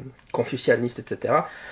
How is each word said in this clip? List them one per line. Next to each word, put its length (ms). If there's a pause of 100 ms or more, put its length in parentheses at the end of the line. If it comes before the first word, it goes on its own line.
(340)
confucianiste, 640
et 80
cetera, 420 (240)